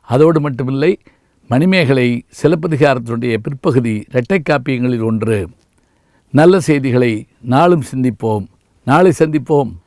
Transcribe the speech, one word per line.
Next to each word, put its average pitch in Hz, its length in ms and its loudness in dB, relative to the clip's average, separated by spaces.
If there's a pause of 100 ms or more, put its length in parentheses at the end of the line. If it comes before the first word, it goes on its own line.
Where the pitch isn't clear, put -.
அதோடு 147 500 2
மட்டுமில்லை, 135 460 -2 (520)
மணிமேகலை 131 760 2 (180)
சிலப்பதிகாரத்தினுடைய 131 920 -2
பிற்பகுதி 117 720 -2
இரட்டை 131 420 -2
காப்பியங்களில் 123 540 -2
ஒன்று. 110 440 -2 (840)
நல்ல 175 300 4
செய்திகளை 123 680 0 (140)
நாளும் 147 420 2 (120)
சிந்திப்போம். 110 520 -2 (380)
நாளை 160 340 4
சந்திப்போம். 147 540 0 (140)